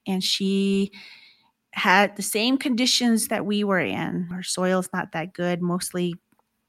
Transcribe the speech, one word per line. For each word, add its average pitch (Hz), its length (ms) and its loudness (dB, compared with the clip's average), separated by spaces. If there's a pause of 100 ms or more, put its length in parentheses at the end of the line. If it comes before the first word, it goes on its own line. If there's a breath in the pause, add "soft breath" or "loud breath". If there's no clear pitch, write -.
And 185 160 -2
she 196 680 0 (800 loud breath)
had 202 420 4
the 196 80 -6
same 240 340 0
conditions 240 680 2
that 214 180 -2
we 208 180 0
were 196 160 2
in. 147 520 -2
Her 180 120 -8
soil's 185 500 0
not 185 180 -6
that 165 220 -6
good, 175 280 -2
mostly, 175 540 -2 (540)